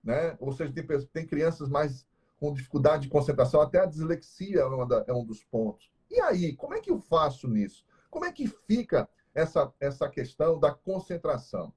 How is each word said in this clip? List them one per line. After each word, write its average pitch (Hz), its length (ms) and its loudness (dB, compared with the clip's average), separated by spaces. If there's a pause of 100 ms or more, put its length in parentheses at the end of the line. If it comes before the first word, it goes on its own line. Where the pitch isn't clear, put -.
né? 147 380 -2
Ou 135 100 -4
seja, 135 220 -6
tem 156 120 -8
pe-, 139 220 -2
tem 160 200 -8
crianças 156 420 -2
mais 143 360 0 (360)
com 147 120 -2
dificuldade 143 520 2
de 135 40 -10
concentração, 139 520 4
até 151 180 4
a 190 80 4
dislexia 165 720 -2
é 135 40 4
uma 131 220 -2
da, 117 200 2
é 123 60 -2
um 120 120 -2
dos 110 200 -12
pontos. 110 440 -4 (220)
E 466 100 2
aí, 180 360 0
como - 180 -10
é 440 60 -4
que 440 100 -8
eu - 80 0
faço 151 480 0
nisso? 107 380 -2 (260)
Como - 140 -8
é 349 80 -6
que 285 160 -6
fica 208 600 -2 (260)
essa, 156 440 0
essa 143 300 -4
questão 147 500 -2
da 143 140 4
concentração? 135 1040 -6